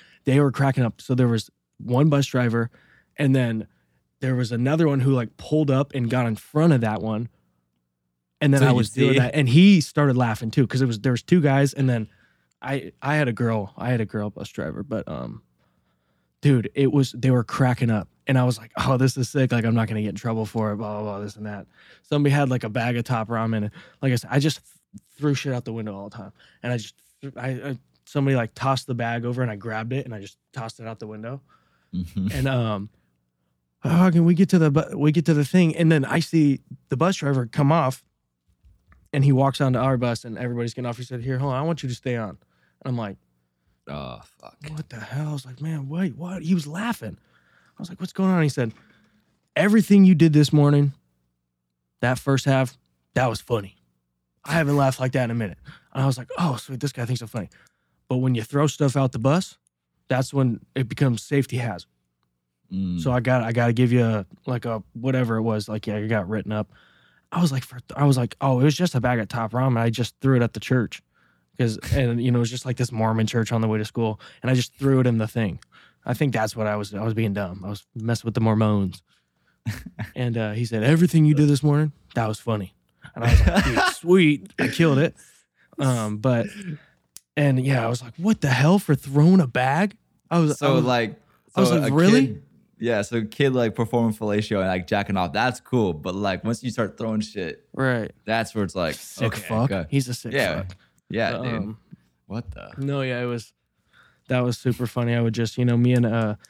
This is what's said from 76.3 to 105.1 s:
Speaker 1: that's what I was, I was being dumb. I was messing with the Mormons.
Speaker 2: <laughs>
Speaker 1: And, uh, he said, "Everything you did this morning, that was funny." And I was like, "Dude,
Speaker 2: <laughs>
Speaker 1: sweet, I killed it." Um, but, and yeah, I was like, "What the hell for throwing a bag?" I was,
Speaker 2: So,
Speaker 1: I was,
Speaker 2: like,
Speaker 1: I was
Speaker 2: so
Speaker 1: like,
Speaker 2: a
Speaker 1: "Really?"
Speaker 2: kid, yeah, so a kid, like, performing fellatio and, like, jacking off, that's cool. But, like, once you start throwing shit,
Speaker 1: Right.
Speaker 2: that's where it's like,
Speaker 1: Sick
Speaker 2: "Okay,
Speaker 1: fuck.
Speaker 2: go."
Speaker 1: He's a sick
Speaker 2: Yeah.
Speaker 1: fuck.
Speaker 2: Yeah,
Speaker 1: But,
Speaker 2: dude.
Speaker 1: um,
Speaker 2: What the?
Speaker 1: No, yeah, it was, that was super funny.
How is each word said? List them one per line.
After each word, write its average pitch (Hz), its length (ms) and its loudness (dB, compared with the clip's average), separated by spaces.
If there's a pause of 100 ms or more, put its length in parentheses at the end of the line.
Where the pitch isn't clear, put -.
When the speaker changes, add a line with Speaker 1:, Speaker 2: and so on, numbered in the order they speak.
Speaker 1:
that's 110 240 -2
what 110 100 -4
I 104 100 -2
was, 104 180 -8
I 101 100 -6
was 113 100 -2
being 110 180 0
dumb. 95 320 -6
I 95 40 -8
was 104 260 -10
messing 113 320 -4
with 107 80 -4
the 113 60 0
Mormons. 107 600 2 (640)
Speaker 2:
<laughs> 104 60 -6 (440)
Speaker 1:
And, 120 200 -2
uh, 107 160 -2
he 120 120 -4
said, 110 180 -2
"Everything 160 420 4
you 151 100 6
did 147 140 4
this 143 140 2
morning, 151 300 2 (220)
that 117 140 -2
was 107 120 -6
funny." 104 340 -6 (400)
And 117 100 -8
I 120 60 4
was - 160 8
like, 180 180 4
"Dude, 127 140 0
Speaker 2:
<laughs> 370 160 0
Speaker 1:
sweet, 165 640 4
I - 100 0
killed 147 300 4
it." - 160 0 (640)
Um, 113 400 -2
but, 120 280 0 (920)
and 135 280 2
yeah, 131 200 0
I 113 40 -2
was 123 140 -4
like, 120 140 -18
"What 214 240 0
the 151 100 0
hell 147 280 4
for 160 160 0
throwing 147 460 6
a 151 60 2
bag?" 135 500 0 (340)
I 170 100 2
was, 151 180 2
Speaker 2:
So, 143 120 2
Speaker 1:
I 135 40 4
was, 127 100 2
Speaker 2:
like, 120 360 0 (360)
Speaker 1:
I 185 40 2
was 196 100 6
Speaker 2:
so 170 80 4
Speaker 1:
like, 135 140 0
Speaker 2:
a - 20 0
Speaker 1:
"Really?" 208 320 6
Speaker 2:
kid, - 160 -8 (360)
yeah, 113 240 0
so 117 160 -4
a 110 60 -2
kid, 131 300 0
like, 117 200 0
performing 117 400 0
fellatio 104 440 -2
and, 95 100 0
like, 92 180 -2
jacking 101 300 -2
off, 87 160 -2
that's 120 280 -2
cool. 107 340 0
But, 78 200 -8
like, 98 300 -4
once 113 180 -4
you 127 80 -6
start 107 280 -6
throwing 110 220 -4
shit, 92 520 -10
Speaker 1:
Right. 127 400 -2 (120)
Speaker 2:
that's 113 300 -2
where 104 100 -2
it's - 100 -8
like, 82 220 -4
Speaker 1:
Sick - 320 -6
Speaker 2:
"Okay, 104 140 -6
Speaker 1:
fuck. 113 280 -2
Speaker 2:
go." 92 180 -4
Speaker 1:
He's 139 200 -2
a 123 60 -6
sick 117 180 -10
Speaker 2:
Yeah. 104 300 0
Speaker 1:
fuck. 92 140 -12 (340)
Speaker 2:
Yeah, 104 220 -2
Speaker 1:
But, 104 120 -8
Speaker 2:
dude. 120 100 -6
Speaker 1:
um, 110 240 -8 (480)
Speaker 2:
What 107 240 -12
the? 50 280 -16
Speaker 1:
No, 139 240 -4
yeah, 123 200 -4
it 123 40 -4
was, 120 260 -8 (760)
that 127 120 0
was 123 180 -2
super 123 280 -2
funny. 120 280 -2